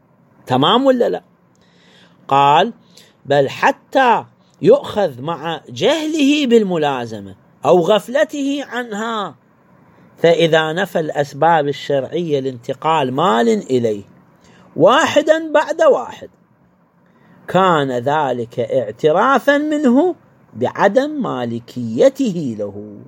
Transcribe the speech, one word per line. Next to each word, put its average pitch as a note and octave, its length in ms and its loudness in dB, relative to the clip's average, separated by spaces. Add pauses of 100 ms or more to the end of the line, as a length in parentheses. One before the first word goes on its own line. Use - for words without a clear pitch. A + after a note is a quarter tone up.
(460)
تمام F3 400 2
ولا B3 220 2
لا؟ F3+ 140 -6 (1040)
قال: C#3+ 440 4 (540)
"بل C#3 220 2
حتى B3 760 0 (380)
يؤخذ F#3 600 0
مع D#3 460 -8
جهله D4 800 0
بالملازمة C#3 880 -2 (280)
أو E3+ 160 4
غفلته C#4 880 -2
عنها، A3 680 -8 (840)
فإذا D#3+ 560 2
نفى F#3 280 -4
الأسباب D3+ 680 0
الشرعية C#3+ 720 -4
لانتقال C3 720 -2
مال G#3 360 0
إليه B2 540 -2 (760)
واحدا D#4 760 2
بعد D4+ 300 0
واحد، F#3 480 0 (1160)
كان E3+ 440 2
ذلك B2 680 -4
اعترافاً D#3+ 960 0
منه D4+ 560 0 (380)
بعدم G#3 680 0
مالكيته C3 1400 -2
له، G#2 380 -12 (120)